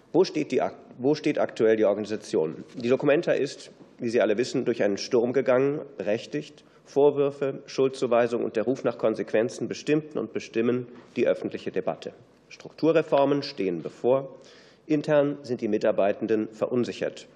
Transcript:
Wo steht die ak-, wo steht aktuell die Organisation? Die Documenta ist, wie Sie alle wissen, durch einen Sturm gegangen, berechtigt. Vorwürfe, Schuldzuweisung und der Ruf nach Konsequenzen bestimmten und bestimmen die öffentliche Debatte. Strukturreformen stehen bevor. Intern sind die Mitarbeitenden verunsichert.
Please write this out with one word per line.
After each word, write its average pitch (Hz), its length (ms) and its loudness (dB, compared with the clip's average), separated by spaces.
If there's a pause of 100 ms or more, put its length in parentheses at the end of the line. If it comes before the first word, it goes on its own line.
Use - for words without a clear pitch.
(100)
Wo 175 140 4
steht 151 280 -4
die 98 100 0
ak-, 95 140 -4 (200)
wo 135 180 0
steht 151 240 -2
aktuell 110 380 2
die 107 80 2
Organisation? 104 800 -2 (120)
Die 120 120 -4
Documenta 143 440 2
ist, - 380 -4 (280)
wie 120 100 -6
Sie 113 140 2
alle 107 160 2
wissen, 127 260 -2
durch 120 180 0
einen 101 140 2
Sturm 107 380 0
gegangen, 135 480 2 (160)
berechtigt. 113 680 -6 (220)
Vorwürfe, 139 800 2
Schuldzuweisung 120 760 2
und 107 140 -4
der 107 60 2
Ruf 131 220 -2
nach 120 120 -2
Konsequenzen 110 720 0
bestimmten 151 480 -2
und 107 160 -6
bestimmen 120 560 -2 (280)
die 117 100 2
öffentliche - 460 -2
Debatte. - 420 -4 (340)
Strukturreformen 143 920 2
stehen 90 400 -4
bevor. 131 520 -2 (520)
Intern 147 560 2
sind 120 180 -6
die 113 80 -2
Mitarbeitenden 107 800 0
verunsichert. - 880 -4